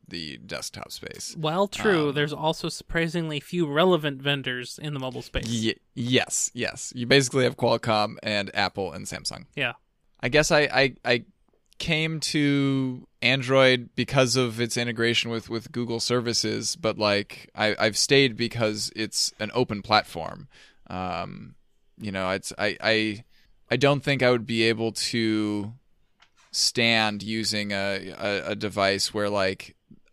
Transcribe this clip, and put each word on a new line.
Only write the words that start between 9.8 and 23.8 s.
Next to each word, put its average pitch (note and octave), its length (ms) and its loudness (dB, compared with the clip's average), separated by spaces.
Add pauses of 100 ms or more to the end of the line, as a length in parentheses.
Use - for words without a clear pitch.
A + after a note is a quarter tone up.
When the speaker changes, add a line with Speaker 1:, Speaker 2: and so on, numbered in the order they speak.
Speaker 1:
I B2 80 -2
guess D3 220 4
I, D3+ 100 6 (100)
I, C3 320 2
I B2 220 0 (540)
came D#3+ 400 -2
to C#3 880 0 (160)
Android B2+ 720 4
because C3 400 2
of A#2+ 260 2
its A#2+ 160 0
integration A#2 540 0
with, A2+ 180 -6
with A2+ 220 -6
Google A#2 280 -4
services, A2+ 760 0
but, A2 240 -2
like, G#2 560 0
I, G#2+ 240 2
I've G#2+ 180 2
stayed C3+ 400 4
because A2 580 -2
it's - 440 -2
an G#2+ 160 -4
open A#2 260 0
platform. - 640 0 (400)
Um, F#2 680 -8 (420)
you G#2+ 140 -8
know, F#2+ 180 -2
it's, F#2+ 300 -4
I, G#2 200 -2
I, A2 440 0 (460)
I B2 80 2
don't C#3 260 2